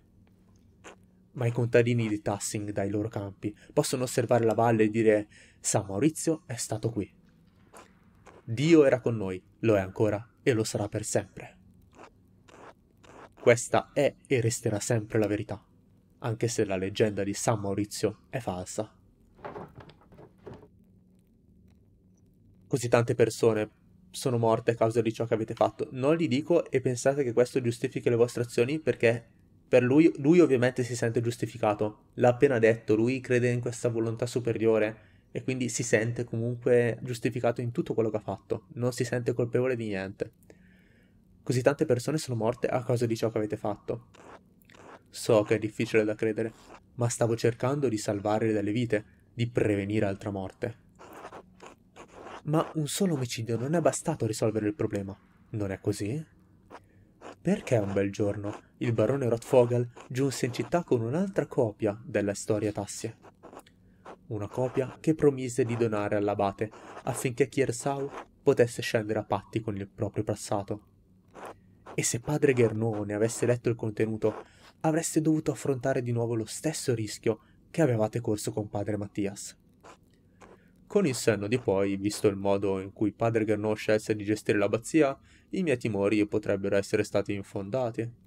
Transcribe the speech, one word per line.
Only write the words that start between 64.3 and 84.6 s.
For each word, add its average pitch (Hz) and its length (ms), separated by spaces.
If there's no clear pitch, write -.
copia 127 520
che 160 140
promise 131 500
di 117 120
donare 107 400
all'abate 101 540
affinché 123 440
Kiersau 139 640
potesse 120 380
scendere 107 380
a 104 60
patti 104 360
con 107 160
il 98 100
proprio 104 380
passato. 104 600
E - 80
se - 180
padre 147 340
Gernot 110 500
ne 104 100
avesse 113 300
letto 120 240
il 117 80
contenuto, 110 720
avreste 160 400
dovuto 156 300
affrontare 135 500
di 120 120
nuovo 117 220
lo 110 120
stesso - 480
rischio 110 460
che 165 120
avevate 117 380
corso 113 300
con 104 200
padre 104 260
Mattias. 98 600
Con 202 200
il 131 80
senno 101 320
di 113 120
poi, 98 380
visto 101 300
il 101 80
modo 98 460
in 98 120
cui 104 200
padre 113 320
Gernot 107 320
scelse 107 400
di 104 80
gestire 107 340
l'abbazia, 117 580